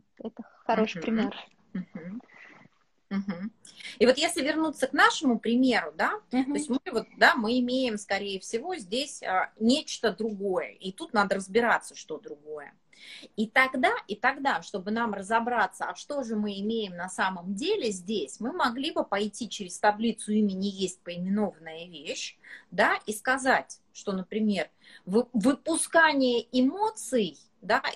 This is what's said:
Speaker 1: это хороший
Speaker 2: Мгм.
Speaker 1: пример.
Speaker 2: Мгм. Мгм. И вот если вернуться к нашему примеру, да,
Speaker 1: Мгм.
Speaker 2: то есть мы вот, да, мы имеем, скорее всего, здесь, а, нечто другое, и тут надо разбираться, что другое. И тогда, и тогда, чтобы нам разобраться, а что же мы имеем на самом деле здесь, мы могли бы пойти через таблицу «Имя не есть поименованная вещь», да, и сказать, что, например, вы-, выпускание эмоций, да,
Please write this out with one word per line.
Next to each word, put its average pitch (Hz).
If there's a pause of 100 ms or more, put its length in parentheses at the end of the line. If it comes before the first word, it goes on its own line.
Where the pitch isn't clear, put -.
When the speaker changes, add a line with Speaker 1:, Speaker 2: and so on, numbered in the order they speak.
(180)
Speaker 1:
это 220 (240)
хороший 220
Speaker 2:
Мгм. 160
Speaker 1:
пример. 214 (360)
Speaker 2:
Мгм. 180 (920)
Мгм. 196 (460)
И 226
вот 262
если 330
вернуться 302
к -
нашему 311
примеру, 226
да, 339 (120)
Speaker 1:
Мгм. 262
Speaker 2:
то 285
есть 302
мы 262 (140)
вот, 226 (120)
да, 269
мы 233
имеем, 247
скорее 196
всего, 294
здесь, 247
а, 185 (100)
нечто 233
другое, 190 (100)
и 190
тут -
надо 196
разбираться, 196
что -
другое. 151 (600)
И 214
тогда, 262 (160)
и 208
тогда, 269
чтобы 190
нам 226
разобраться, 220
а 180
что 285
же 226
мы 208
имеем 208
на 175
самом 190
деле 302
здесь, 185
мы 240
могли 277
бы 330
пойти 208
через -
таблицу 214
«Имя 214
не 190
есть 190
поименованная 175
вещь», 165 (320)
да, 262
и 220
сказать, 254 (120)
что, -
например, 196 (360)
вы-, 214
выпускание 277
эмоций, 262 (240)
да, 220 (120)